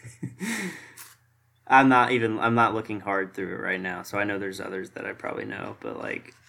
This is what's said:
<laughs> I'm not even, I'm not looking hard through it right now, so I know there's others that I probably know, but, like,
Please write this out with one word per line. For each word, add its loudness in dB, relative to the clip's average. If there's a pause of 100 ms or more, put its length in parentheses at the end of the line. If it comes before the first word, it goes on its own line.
(220)
<laughs> -12
I'm 8
not 6
even, 2
I'm 4
not 6
looking -4
hard -2
through -6
it -8
right -2
now, -6
so -8
I 0
know -2
there's -6
others -8
that -10
I -6
probably -8
know, -10
but, -8
like, -10 (160)